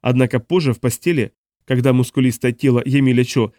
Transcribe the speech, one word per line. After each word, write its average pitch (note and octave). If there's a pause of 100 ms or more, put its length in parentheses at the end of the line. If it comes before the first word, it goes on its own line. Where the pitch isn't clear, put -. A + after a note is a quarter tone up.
Однако B2
позже D#3
в -
постели, C3 (320)
когда B2+
мускулистое B2+
тело A#2+
Емеля C3
Чо A#2